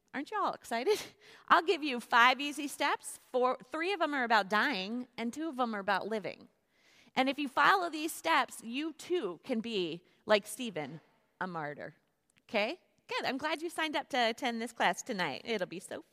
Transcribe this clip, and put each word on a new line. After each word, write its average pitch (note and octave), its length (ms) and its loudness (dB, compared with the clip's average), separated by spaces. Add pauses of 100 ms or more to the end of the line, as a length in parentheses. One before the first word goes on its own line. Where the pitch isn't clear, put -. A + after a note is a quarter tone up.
(140)
Aren't D4 160 -8
you G#4+ 120 -4
all D#4+ 120 0
excited? C#4 440 0 (260)
<laughs> - 240 -20
I'll E4+ 140 8
give D#4+ 220 0
you B3 160 -2
five B3 400 6
easy C#4+ 260 -4
steps. - 540 -4 (100)
Four, B3+ 280 2 (120)
three E4 220 -2
of F4+ 80 -2
them D4 140 2
are C4 100 0
about G#3+ 260 4
dying, A3 560 0 (100)
and A#3 160 -4
two D#4+ 160 -6
of C#4 80 -8
them A#3 200 0
are G3+ 40 -4
about F#3+ 280 0
living. G#3 400 -6 (680)
And C4 140 4
if C4+ 100 -2
you D4 100 -2
follow E4+ 420 4
these D#4 220 -6
steps, D4+ 520 0
you C#4 300 -6
too A3+ 500 -4
can A#3 160 -2
be F3+ 400 -4 (240)
like G#3 220 4
Stephen, E3 540 -8 (400)
a F3+ 60 -4
martyr. D3+ 480 -8 (540)
Okay? A3+ 300 0 (300)
Good. A4+ 180 -2
I'm C4 120 -2
glad D4+ 240 -4
you E4+ 80 -4
signed D#4 260 -2
up - 140 -4
to A#3+ 200 2
attend A#3 300 -4
this A3+ 120 -8
class F3+ 300 0
tonight. F3 420 -4
It'll F#3+ 220 -2
be E3 140 -10
so - 320 -12